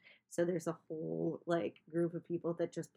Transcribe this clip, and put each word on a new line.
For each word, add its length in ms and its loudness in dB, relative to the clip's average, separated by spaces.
so 140 2
there's 220 0
a 100 -2
whole, 580 0
like, 340 0
group 240 2
of 120 -6
people 280 -2
that 180 -2
just 240 -6